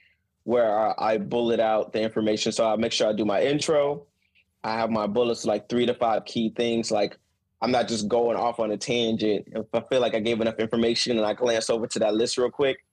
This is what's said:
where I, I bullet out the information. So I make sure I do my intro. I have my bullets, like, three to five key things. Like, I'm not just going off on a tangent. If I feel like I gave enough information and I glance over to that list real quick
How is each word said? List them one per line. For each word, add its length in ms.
where 360
I, 340
I 40
bullet 440
out 340
the 80
information. 500
So 160
I 80
make 160
sure 160
I 60
do 100
my 180
intro. 640
I 120
have 160
my 160
bullets, 400
like, 240
three 160
to 80
five 320
key 280
things. 360
Like, 260
I'm 80
not 180
just 180
going 300
off 240
on 100
a 60
tangent. 760
If 220
I 160
feel 140
like 120
I 60
gave 220
enough 140
information 600
and 100
I 60
glance 380
over 160
to 140
that 140
list 220
real 140
quick 420